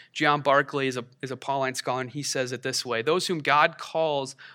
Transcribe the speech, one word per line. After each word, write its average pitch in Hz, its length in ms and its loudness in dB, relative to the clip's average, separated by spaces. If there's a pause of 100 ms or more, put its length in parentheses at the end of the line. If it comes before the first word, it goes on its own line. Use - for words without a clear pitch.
(120)
John 147 280 2
Barclay 139 480 2
is 127 80 -4
a, 120 80 -6 (180)
is 131 80 -8
a 127 60 -6
Pauline 135 400 -4
scholar, 127 240 -4
and 127 100 -8
he 139 140 -8
says 127 260 -2
it 127 120 -8
this 131 220 -4
way: 117 180 -2
"Those 165 260 0
whom 175 100 -2
God 151 400 4
calls 147 560 -2 (200)